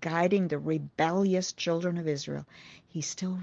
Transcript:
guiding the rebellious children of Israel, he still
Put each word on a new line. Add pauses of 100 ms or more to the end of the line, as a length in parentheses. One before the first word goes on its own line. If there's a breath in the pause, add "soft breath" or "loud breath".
guiding
the
rebellious
children
of
Israel, (400 loud breath)
he
still